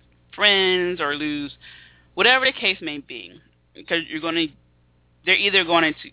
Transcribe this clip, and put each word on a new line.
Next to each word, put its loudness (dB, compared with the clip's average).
friends 2
or -2
lose -6
whatever 4
the 2
case -4
may -8
be, -16
because -6
you're -8
gonna, -2
they're 4
either 2
going 2
to -20